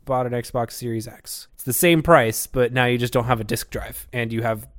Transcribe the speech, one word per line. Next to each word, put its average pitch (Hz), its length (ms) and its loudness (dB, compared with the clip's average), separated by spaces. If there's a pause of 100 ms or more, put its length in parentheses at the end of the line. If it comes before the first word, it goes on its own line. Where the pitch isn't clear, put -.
bought 127 200 0
an 120 80 -4
Xbox 120 380 -4
Series 113 360 -6
X. - 460 -16
It's - 100 -16
the 131 80 -2
same 170 300 4
price, 131 460 4
but 123 260 2
now 127 120 4
you 123 120 2
just 120 160 -2
don't 120 120 2
have 120 140 2
a 110 60 -6
disk - 240 -4
drive, - 420 -10
and 117 220 -4
you 113 80 0
have 113 260 -4 (100)